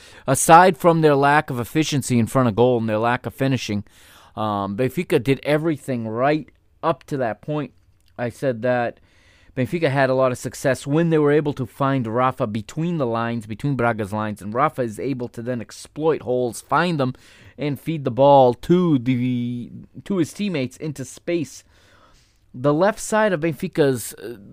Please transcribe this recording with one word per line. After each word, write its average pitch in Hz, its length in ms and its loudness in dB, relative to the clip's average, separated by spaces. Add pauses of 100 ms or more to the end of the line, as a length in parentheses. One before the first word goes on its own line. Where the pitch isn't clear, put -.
(260)
Aside 165 500 6
from 165 240 4
their 151 160 6
lack 143 320 4
of 123 120 -4
efficiency 131 580 0
in 113 80 2
front 127 220 2
of 98 80 -2
goal 120 220 4
and 113 100 -2
their 107 100 0
lack 120 260 -2
of 113 100 -8
finishing, 120 500 -2 (500)
um, 101 420 -4
Benfica 131 460 0
did 131 220 0
everything 139 640 -2
right 135 400 -2 (340)
up 160 220 -2
to 147 140 -8
that 113 220 -4
point. 151 320 -8 (460)
I 120 100 -4
said 117 340 -4
that 123 360 -2 (580)
Benfica 143 340 0
had 135 180 2
a 131 60 2
lot 131 180 2
of 120 60 -8
success 127 480 -4
when 165 240 2
they 160 80 4
were 147 120 4
able 147 220 2
to 127 140 -6
find 135 400 -2
Rafa 127 400 -2
between 156 500 -4
the 139 100 -2
lines, 117 400 -4
between 127 300 -4
Braga's 110 360 0
lines, 107 280 -4
and 104 140 -10
Rafa 139 280 -2
is 110 160 -6
able 123 300 -6
to 117 140 -14
then 120 180 -6
exploit - 640 -4
holes, 123 400 -4
find 160 360 0
them, 127 160 0 (440)
and 143 200 -4
feed 160 260 -6
the 135 60 0
ball 131 440 6
to 175 440 2
the, 120 720 -2 (340)
to 202 120 -4
his 165 160 -2
teammates 165 460 -6
into 139 260 -10
space. - 600 -8 (880)
The 143 180 0
left 190 260 2
side 214 360 0
of 151 60 -2
Benfica's, 135 760 -2
uh, 113 220 -14 (160)